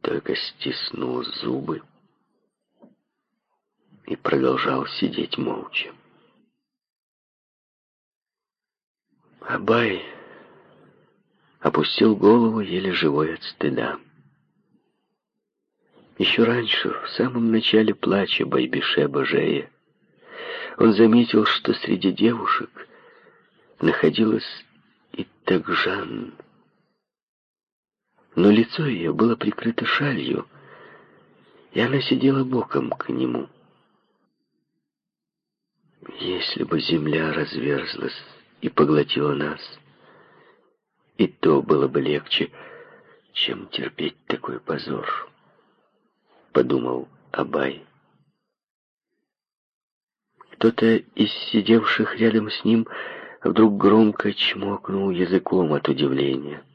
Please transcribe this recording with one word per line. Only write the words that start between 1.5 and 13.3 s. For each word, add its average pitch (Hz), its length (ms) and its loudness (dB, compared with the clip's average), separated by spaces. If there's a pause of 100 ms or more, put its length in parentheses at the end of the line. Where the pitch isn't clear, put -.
и - 100 -6
продолжал 65 720 0
сидеть - 500 -4
молча. - 560 -6 (3500)
Абай 113 640 -2 (1600)
опустил 107 560 2
голову, 110 460 4
еле 92 300 -4
живой 80 440 0